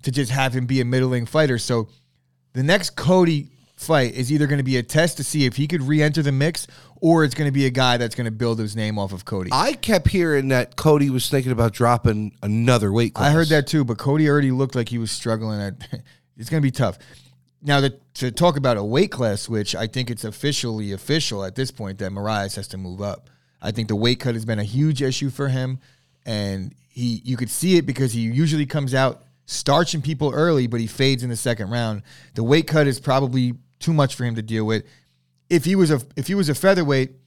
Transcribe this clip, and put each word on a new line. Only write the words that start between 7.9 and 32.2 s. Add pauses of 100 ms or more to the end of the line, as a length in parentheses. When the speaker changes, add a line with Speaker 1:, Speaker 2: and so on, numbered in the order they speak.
Speaker 1:
that's
gonna
build
his
name
off
of
Cody.
Speaker 2:
I
kept
hearing
that
Cody
was
thinking
about
dropping (100)
another
weight
class.
Speaker 1:
I
heard
that
too,
but
Cody
already
looked
like
he
was
struggling.
At, (420)
<laughs>
it's
gonna
be
tough. (640)
Now,
the, (160)
to
talk
about
a
weight
class
switch,
I
think
it's
officially
official
at
this
point
that
Moraes
has
to
move
up. (320)
I
think
the
weight
cut
has
been
a
huge
issue
for
him, (440)
and (160)
he,
you
could
see
it
because
he
usually
comes
out (220)
starching
people
early,
but
he
fades
in
the
second
round. (320)